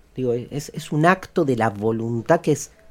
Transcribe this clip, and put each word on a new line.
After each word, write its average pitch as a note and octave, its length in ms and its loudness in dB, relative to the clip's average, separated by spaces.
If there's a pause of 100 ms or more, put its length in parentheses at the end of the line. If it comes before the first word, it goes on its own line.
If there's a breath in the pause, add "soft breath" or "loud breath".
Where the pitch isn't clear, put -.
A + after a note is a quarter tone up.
(160)
Digo, B2+ 180 0
es, B2 400 -6
es - 180 -12
un D#3 140 4
acto F#3 400 2
de C3+ 100 2
la A2 140 2
voluntad A2+ 720 0
que D#3+ 100 0
es - 200 -4 (200)